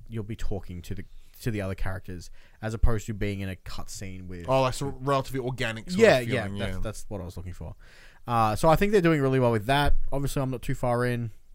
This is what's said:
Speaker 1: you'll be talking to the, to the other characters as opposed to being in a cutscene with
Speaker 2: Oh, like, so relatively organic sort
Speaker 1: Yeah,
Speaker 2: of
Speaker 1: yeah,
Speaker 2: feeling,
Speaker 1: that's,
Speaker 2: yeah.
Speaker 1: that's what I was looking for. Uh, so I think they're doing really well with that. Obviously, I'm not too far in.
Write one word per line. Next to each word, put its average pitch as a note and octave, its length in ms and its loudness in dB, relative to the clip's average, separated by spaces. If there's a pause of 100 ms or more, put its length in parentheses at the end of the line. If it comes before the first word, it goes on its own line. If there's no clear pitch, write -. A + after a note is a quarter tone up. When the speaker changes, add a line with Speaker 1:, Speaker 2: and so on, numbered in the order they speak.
Speaker 1:
you'll A2+ 160 -8
be G#2+ 140 -10
talking F2+ 460 -4
to - 120 -8
the, F#2 100 -8 (360)
to B2+ 100 -4
the G#2 120 -2
other F#2+ 120 -4
characters F#2+ 560 -6 (300)
as A2 140 -6
opposed A2+ 320 4
to A2+ 80 -6
being G2+ 260 -4
in G2 80 -6
a F#2+ 80 -8
cutscene F#2+ 680 -10
with F2 240 -12
Speaker 2:
Oh, C3+ 120 4
like, B2+ 120 0
so C#3 260 -6
relatively C3+ 400 -2
organic A#2+ 500 -6
sort F3+ 100 0
Speaker 1:
Yeah, F#3+ 180 8
Speaker 2:
of B2 100 -4
Speaker 1:
yeah, A2+ 160 -2
Speaker 2:
feeling, G2+ 140 -6
Speaker 1:
that's, G#2 160 -4
Speaker 2:
yeah. F#2 80 -4
Speaker 1:
that's - 260 -6
what G2 140 -8
I - 20 -10
was F#2 140 -12
looking F2+ 160 -10
for. D#2+ 200 -12 (520)
Uh, A2+ 280 4
so D#3+ 140 4
I D#3+ 80 8
think G3+ 160 2
they're G#3 80 6
doing E3 220 4
really C3 180 4
well A#2+ 100 4
with A2 140 0
that. C#3 300 6 (180)
Obviously, C#3 300 -2
I'm C3 80 -2
not B2 100 -6
too C3+ 140 -4
far B2 320 0
in. A#2+ 240 -2 (240)